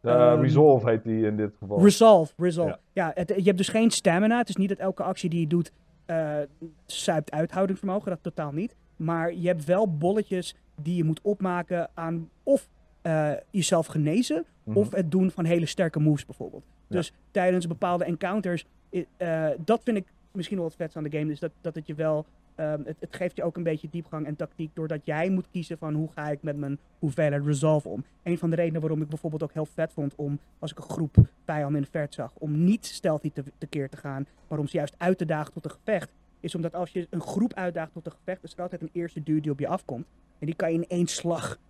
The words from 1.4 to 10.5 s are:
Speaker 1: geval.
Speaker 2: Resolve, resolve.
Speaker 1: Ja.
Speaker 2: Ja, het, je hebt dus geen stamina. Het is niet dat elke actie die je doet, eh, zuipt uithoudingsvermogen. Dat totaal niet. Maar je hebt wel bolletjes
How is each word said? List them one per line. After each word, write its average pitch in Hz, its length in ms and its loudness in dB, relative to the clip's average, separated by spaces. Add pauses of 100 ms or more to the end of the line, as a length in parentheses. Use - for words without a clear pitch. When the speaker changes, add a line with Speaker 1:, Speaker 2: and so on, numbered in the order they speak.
Speaker 1:
geval. 101 240 0
Speaker 2:
Resolve, 202 540 8
resolve. 165 340 0 (220)
Speaker 1:
Ja. 180 140 0
Speaker 2:
Ja, 151 80 -4
het, 180 220 -4
je 196 60 0
hebt 190 140 6
dus 190 120 0
geen 226 220 4
stamina. 208 480 4
Het 240 100 0
is 185 80 -4
niet 196 120 2
dat 190 100 -4
elke 190 240 -4
actie 185 280 -2
die 170 100 0
je 160 60 2
doet, 170 260 0 (340)
eh, 160 300 -2 (500)
zuipt - 440 -2
uithoudingsvermogen. 190 800 -2
Dat 170 120 -6
totaal 151 300 -6
niet. 180 240 -6 (200)
Maar 165 380 -2
je 170 140 -2
hebt 165 160 0
wel 180 320 2
bolletjes 185 580 0 (280)